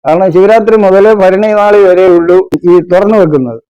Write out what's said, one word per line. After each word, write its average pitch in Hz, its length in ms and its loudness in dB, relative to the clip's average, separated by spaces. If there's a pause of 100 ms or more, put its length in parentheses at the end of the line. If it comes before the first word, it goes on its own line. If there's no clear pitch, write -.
കാരണം 180 300 -2
ശിവരാത്രി 214 400 2 (100)
മുതൽ 196 200 2 (160)
ഭരണി 190 280 0 (100)
നാളി 208 280 2
വരെ 185 180 2 (120)
ഉള്ളൂ 175 200 0 (340)
ഈ - 20 4 (180)
തുറന്നു 202 300 0
വെക്കുന്നത്. 131 380 -4 (100)